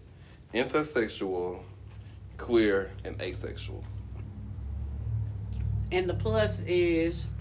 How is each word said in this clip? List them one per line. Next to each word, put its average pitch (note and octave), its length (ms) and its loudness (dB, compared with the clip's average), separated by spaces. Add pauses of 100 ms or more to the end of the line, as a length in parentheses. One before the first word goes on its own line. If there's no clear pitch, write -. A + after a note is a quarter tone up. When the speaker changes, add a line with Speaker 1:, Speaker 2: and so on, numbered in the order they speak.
(540)
Speaker 1:
intersexual, G#2+ 1040 0 (760)
queer, G#2 520 6 (140)
and - 160 -6
asexual. - 640 -6 (2000)
Speaker 2:
And F#3 160 2
the F3 60 2
plus G#3+ 460 4
is E3+ 680 4 (140)